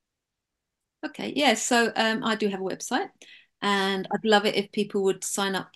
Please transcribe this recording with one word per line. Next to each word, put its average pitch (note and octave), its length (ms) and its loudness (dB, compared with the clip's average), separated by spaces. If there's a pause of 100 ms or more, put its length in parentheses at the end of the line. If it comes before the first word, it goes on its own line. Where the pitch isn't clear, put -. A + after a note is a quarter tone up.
(1040)
Okay, - 320 -8
yeah, C#4 180 4
so, A#3 420 2
um, A3 280 0
I A3 100 0
do G#3+ 140 0
have G3 120 -4
a F#3+ 40 -6
website, C#4 460 -4 (520)
and G3 500 0
I'd G#3 120 -4
love G#3 220 6
it G#3 100 0
if G3+ 160 -2
people G3+ 320 -2
would F#3+ 180 0
sign G3 320 -2
up F3 220 -6